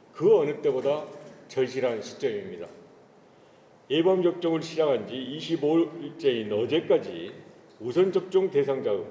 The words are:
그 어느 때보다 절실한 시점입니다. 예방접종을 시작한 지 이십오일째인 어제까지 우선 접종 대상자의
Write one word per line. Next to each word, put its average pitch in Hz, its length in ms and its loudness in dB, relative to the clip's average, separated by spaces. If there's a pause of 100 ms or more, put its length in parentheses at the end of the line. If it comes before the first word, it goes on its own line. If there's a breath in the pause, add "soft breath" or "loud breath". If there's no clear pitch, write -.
(140)
그 190 260 6
어느 147 220 0
때보다 143 440 0 (420)
절실한 123 540 -2
시점입니다. 95 680 -6 (1200 loud breath)
예방접종을 170 720 2
시작한 139 460 0
지 113 80 -10
이십오일째인 147 1400 -2
어제까지 113 800 0 (480)
우선 160 320 2
접종 190 380 0
대상자의 131 600 0